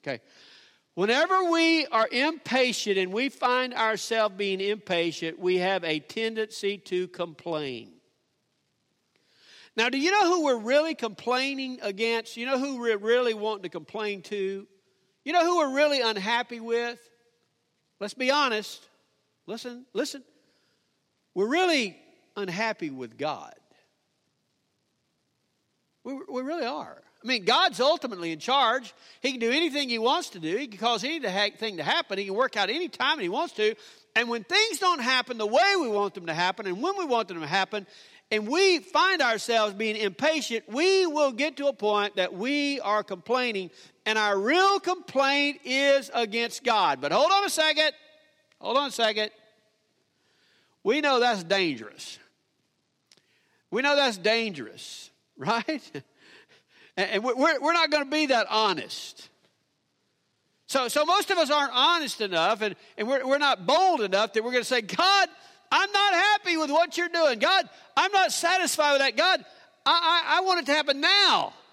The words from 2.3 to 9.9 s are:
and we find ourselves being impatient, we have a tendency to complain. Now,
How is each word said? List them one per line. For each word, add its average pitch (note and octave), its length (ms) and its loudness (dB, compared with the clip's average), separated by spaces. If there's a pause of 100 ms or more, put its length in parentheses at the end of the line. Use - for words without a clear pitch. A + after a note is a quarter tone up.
and F#3 140 -2
we B3 160 -2
find B3+ 460 -2
ourselves A3 600 0
being F#3+ 240 -2
impatient, E3+ 800 -4
we F3+ 200 0
have F3+ 260 0
a D#3 160 -2
tendency A3 760 -6
to F3+ 300 -4
complain. D3+ 840 -8 (1800)
Now, A#3 140 2